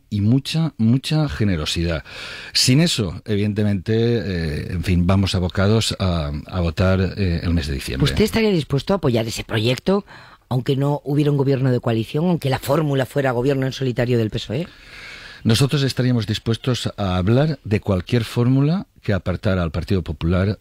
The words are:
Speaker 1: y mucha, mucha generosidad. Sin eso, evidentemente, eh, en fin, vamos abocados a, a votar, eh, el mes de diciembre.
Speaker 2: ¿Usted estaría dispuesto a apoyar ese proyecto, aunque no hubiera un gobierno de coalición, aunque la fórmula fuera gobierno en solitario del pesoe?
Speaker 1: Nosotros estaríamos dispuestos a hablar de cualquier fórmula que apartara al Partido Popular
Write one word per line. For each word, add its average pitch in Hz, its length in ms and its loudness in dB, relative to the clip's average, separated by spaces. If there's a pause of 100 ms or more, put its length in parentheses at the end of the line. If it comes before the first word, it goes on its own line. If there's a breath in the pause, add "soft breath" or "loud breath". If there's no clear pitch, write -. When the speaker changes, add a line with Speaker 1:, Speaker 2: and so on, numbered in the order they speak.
(120)
Speaker 1:
y 101 100 -2
mucha, 139 560 2
mucha 139 520 2
generosidad. 85 760 -2 (500 loud breath)
Sin 131 260 4
eso, 117 460 0
evidentemente, 104 720 0
eh, 98 720 -2
en 87 140 -4
fin, 87 240 2
vamos 95 260 2
abocados 98 640 0
a, 85 340 -2 (140)
a 87 140 -6
votar, 92 580 2
eh, 90 240 0
el 85 140 0
mes 78 100 0
de 71 80 -4
diciembre. 65 300 -4
Speaker 2:
¿Usted 147 200 2
estaría 220 280 2
dispuesto 156 420 -2
a 196 40 0
apoyar 113 280 0
ese 110 180 -8
proyecto, 127 640 0 (420 loud breath)
aunque 127 280 -2
no 143 300 0
hubiera 147 260 2
un 143 60 2
gobierno 135 340 2
de 123 80 2
coalición, 117 460 -2
aunque 156 260 0
la 120 80 0
fórmula 139 480 0
fuera 135 240 0
gobierno 131 340 0
en 127 80 -4
solitario 123 460 0
del 110 100 0
pesoe? 120 380 -6 (760 loud breath)
Speaker 1:
Nosotros 135 380 4
estaríamos 123 460 0
dispuestos 110 680 -2
a 92 200 0
hablar 127 460 2
de 98 180 0
cualquier 113 440 0
fórmula 139 600 2 (160)
que - 100 -4
apartara 92 520 0
al 80 80 -2
Partido 87 320 -2
Popular 90 580 0